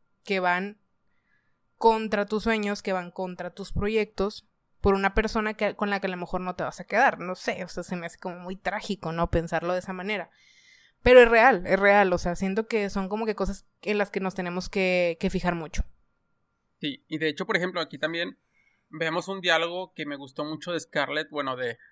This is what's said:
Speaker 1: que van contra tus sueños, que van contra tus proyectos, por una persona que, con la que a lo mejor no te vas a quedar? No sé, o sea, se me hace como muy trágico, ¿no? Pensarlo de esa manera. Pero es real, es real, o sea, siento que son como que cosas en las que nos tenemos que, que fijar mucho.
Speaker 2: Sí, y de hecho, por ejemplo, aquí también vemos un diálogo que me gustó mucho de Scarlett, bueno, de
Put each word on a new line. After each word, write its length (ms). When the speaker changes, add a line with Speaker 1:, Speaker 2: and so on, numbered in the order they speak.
Speaker 1:
que 160
van 380
contra 480
tus 180
sueños, 380
que 120
van 160
contra 440
tus 180
proyectos, 760
por 120
una 200
persona 420
que, 200
con 140
la 100
que 80
a 40
lo 60
mejor 240
no 140
te 80
vas 160
a 60
quedar? 340
No 160
sé, 280
o 40
sea, 160
se 120
me 100
hace 140
como 180
muy 180
trágico, 560
¿no? 200
Pensarlo 420
de 60
esa 140
manera. 360
Pero 200
es 80
real, 380
es 120
real, 340
o 40
sea, 180
siento 320
que 220
son 200
como 160
que 100
cosas 320
en 160
las 100
que 100
nos 140
tenemos 360
que, 500
que 100
fijar 240
mucho. 300
Speaker 2:
Sí, 260
y 120
de 100
hecho, 160
por 120
ejemplo, 240
aquí 180
también 400
vemos 380
un 140
diálogo 520
que 120
me 100
gustó 300
mucho 260
de 80
Scarlett, 500
bueno, 260
de 220